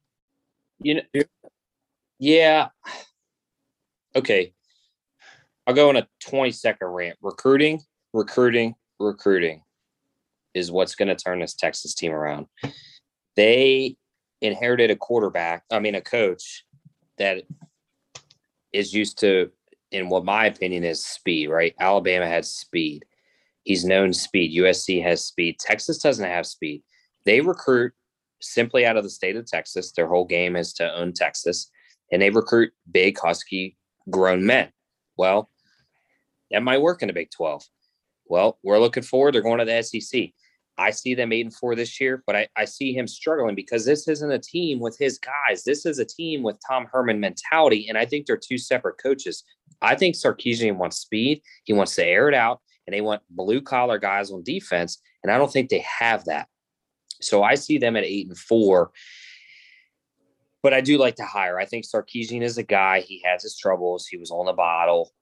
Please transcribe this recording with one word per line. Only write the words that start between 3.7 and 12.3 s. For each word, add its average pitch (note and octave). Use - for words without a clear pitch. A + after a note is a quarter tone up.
Okay. G2+
I'll B2+
go C#3+
on C3+
a A2
twenty-second A#2
rant. F2+
Recruiting, C#3
recruiting, A#2
recruiting F#2+
is F2
what's F2+
gonna G2
turn F2+
this D#2+
Texas -
team E2
around. D2+